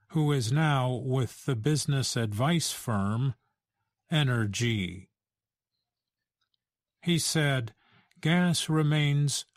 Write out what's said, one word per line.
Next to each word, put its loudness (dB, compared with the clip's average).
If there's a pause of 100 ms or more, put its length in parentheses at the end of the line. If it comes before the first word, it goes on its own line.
who 0
is 0
now 2
with -4
the 0
business -2
advice 0
firm -2 (760)
Energy. -2 (1900)
He 2
said, 0 (480)
"Gas 2
remains 2 (120)